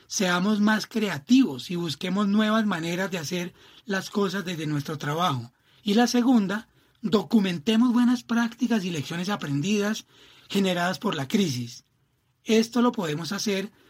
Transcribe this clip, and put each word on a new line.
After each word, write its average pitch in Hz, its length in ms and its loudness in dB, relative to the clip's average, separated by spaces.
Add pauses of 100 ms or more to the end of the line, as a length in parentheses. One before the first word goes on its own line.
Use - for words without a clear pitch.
seamos 190 540 0
más 214 260 2
creativos 202 840 2
y 175 60 -4
busquemos 180 520 -2
nuevas 214 380 2
maneras 175 440 -2
de 185 80 -4
hacer 175 360 -6 (320)
las 190 240 -4
cosas 196 340 -2
desde 160 220 -6
nuestro 151 320 -4
trabajo. 147 540 -2 (300)
Y 202 120 0
la 240 120 6
segunda, 226 600 2 (320)
documentemos 214 920 2
buenas 240 300 2
prácticas 226 600 -2
y 185 60 -4
lecciones 170 400 -6
aprendidas 202 720 -2 (440)
generadas 185 520 0
por 185 160 -2
la 135 100 -4
crisis. 127 580 -2 (600)
Esto 226 380 2
lo 247 100 2
podemos 165 400 -4
hacer 196 400 -4 (180)